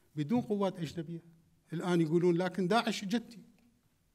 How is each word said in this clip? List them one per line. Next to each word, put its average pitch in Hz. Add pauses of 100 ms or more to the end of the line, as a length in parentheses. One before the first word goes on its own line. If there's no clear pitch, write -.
(160)
بدون 151
قوات 196
أجنبية. 165 (500)
الآن 175
يقولون: 170
"لكن 185
داعش 220
جتي". 214 (760)